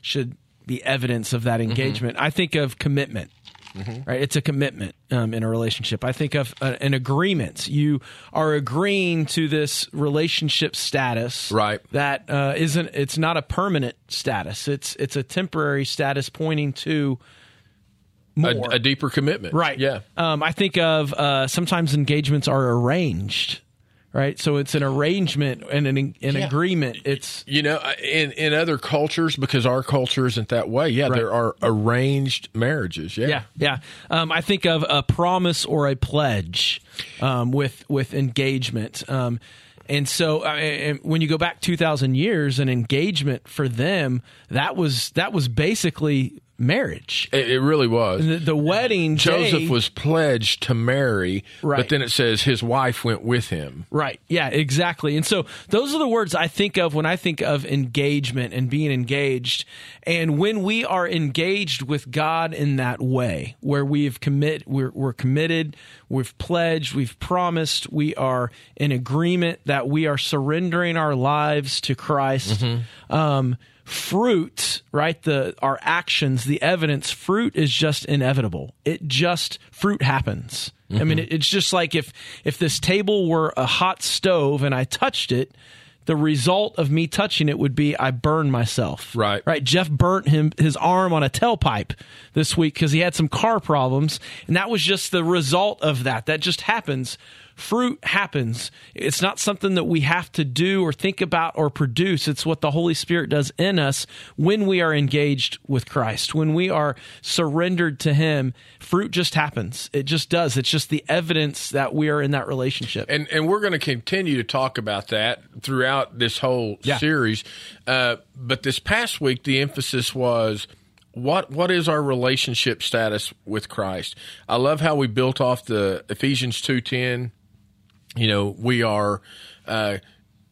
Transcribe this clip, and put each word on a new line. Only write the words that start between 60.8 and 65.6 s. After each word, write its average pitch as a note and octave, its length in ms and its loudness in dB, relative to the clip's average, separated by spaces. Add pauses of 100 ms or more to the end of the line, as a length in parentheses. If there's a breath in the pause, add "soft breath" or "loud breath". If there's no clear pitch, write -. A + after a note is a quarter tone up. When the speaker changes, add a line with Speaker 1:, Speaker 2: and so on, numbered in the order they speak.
Speaker 1:
are F3+ 240 0
engaged D#3+ 760 -2
with C#3 280 -4
God D#3+ 420 0
in C#3+ 220 0
that B2+ 260 -2
way, B2 600 -2
where C#3+ 240 0
we've C#3+ 340 0
commit, C#3+ 480 0
we're, C3 240 -2
we're C3+ 220 -2
committed, D#3 640 0 (320 loud breath)